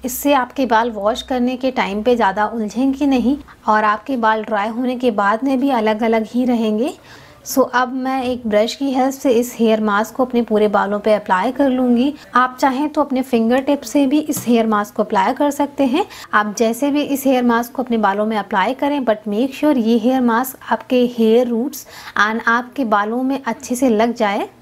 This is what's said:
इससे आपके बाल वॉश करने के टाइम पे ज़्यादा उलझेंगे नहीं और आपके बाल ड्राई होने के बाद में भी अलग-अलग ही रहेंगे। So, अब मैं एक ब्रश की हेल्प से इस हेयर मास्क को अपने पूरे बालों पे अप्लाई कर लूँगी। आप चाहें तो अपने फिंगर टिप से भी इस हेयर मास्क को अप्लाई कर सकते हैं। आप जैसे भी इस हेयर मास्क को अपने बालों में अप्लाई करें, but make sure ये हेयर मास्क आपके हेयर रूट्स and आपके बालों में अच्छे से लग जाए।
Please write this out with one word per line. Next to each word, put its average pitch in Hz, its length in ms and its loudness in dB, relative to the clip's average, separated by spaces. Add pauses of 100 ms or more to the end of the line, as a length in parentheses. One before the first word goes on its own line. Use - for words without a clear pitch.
इससे 285 280 0
आपके 254 320 0
बाल 233 260 2
वॉश 214 300 -2
करने 254 360 -2
के 254 140 -2
टाइम 208 320 -2
पे 247 120 4
ज़्यादा 208 300 0
उलझेंगे 233 600 -2
नहीं 269 320 2 (300)
और 214 160 2
आपके 214 340 -2
बाल 220 260 0
ड्राई 214 240 -2
होने 247 280 -4
के 247 160 0
बाद 208 320 0
में 269 160 0
भी 277 100 0
अलग-अलग 220 580 0
ही 247 180 -2
रहेंगे। 233 480 0 (520)
So, - 280 0
अब 247 200 0
मैं 262 300 -4
एक 247 240 -4
ब्रश 214 280 2
की 277 160 -4
हेल्प 262 220 0
से 269 180 0
इस 240 280 0
हेयर 220 220 2
मास्क 214 340 -2
को 254 100 0
अपने 240 160 0
पूरे 214 260 2
बालों 202 320 0
पे 214 140 2
अप्लाई 208 380 0
कर 277 180 2
लूँगी। 254 440 2 (220)
आप 254 240 2
चाहें 277 300 0
तो 294 120 -2
अपने 262 200 0
फिंगर 240 400 2
टिप 277 200 0
से 285 260 0
भी 294 120 2
इस 285 280 -6
हेयर 233 200 4
मास्क 208 280 -2
को 214 80 0
अप्लाई 202 300 0
कर 285 180 0
सकते 277 340 -2
हैं। 302 200 0 (280)
आप 214 240 0
जैसे 233 340 0
भी 294 100 0
इस 277 240 -4
हेयर 254 180 2
मास्क 240 280 2
को 262 120 -6
अपने 240 140 -2
बालों 208 280 2
में 220 120 -2
अप्लाई 202 360 0
करें, 285 260 -2
but 226 180 0 (120)
make 233 240 0
sure 294 240 2
ये 233 200 2
हेयर 254 240 2
मास्क 240 500 -2
आपके 247 340 0 (120)
हेयर 226 300 4
रूट्स 240 400 -4 (320)
and 220 280 0
आपके 247 380 -2
बालों 214 380 0
में 262 220 -2
अच्छे 240 300 -6
से 254 140 2
लग 226 240 2
जाए। 226 360 -2 (120)